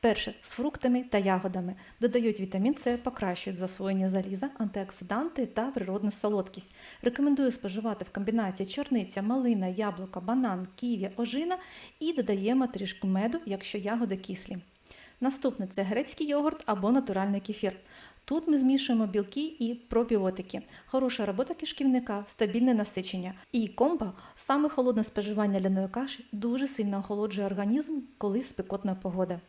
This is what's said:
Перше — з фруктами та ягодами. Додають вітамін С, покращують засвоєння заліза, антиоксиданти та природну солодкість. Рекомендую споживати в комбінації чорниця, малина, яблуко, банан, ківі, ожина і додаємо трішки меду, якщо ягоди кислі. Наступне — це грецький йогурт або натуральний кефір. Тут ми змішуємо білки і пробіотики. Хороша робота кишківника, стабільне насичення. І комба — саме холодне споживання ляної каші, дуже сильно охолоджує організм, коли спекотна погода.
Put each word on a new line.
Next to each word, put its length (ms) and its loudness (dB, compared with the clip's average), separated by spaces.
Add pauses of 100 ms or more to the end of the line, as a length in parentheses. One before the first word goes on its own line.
Перше — 400 2
з 100 -12
фруктами 600 2
та 80 4
ягодами. 560 0 (260)
Додають 400 2
вітамін 360 2
С, 200 0
покращують 600 -4
засвоєння 500 0
заліза, 500 -2
антиоксиданти 880 -4
та 240 -4
природну 400 -2
солодкість. 640 -4 (280)
Рекомендую 480 4
споживати 540 -4
в 100 -16
комбінації 540 0
чорниця, 540 0
малина, 440 2
яблуко, 540 -4
банан, 460 2 (100)
ківі, 400 -2
ожина 420 0 (420)
і 120 0
додаємо 540 2
трішки 400 -4
меду, 400 2
якщо 320 -6
ягоди 380 0
кислі. 420 -8 (600)
Наступне — 500 0
це 120 -2
грецький 440 -2
йогурт 400 0
або 260 2
натуральний 480 2
кефір. 360 -4 (480)
Тут 240 0
ми 100 6
змішуємо 480 4
білки 520 -2
і 160 0
пробіотики. 880 0 (240)
Хороша 400 0
робота 280 -2
кишківника, 720 0
стабільне 480 4
насичення. 600 -2 (180)
І 160 2
комба — 440 2 (220)
саме 340 2
холодне 360 4
споживання 560 0
ляної 280 2
каші, 440 -6
дуже 360 0
сильно 300 -2
охолоджує 480 -2
організм, 540 0 (180)
коли 240 0
спекотна 520 -2
погода. 540 -2